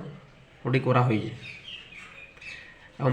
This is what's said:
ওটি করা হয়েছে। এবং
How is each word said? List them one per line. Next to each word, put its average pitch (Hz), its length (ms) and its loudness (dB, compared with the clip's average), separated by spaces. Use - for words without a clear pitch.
ওটি 131 140 4
করা 123 220 4
হয়েছে। 110 300 2
এবং 139 140 4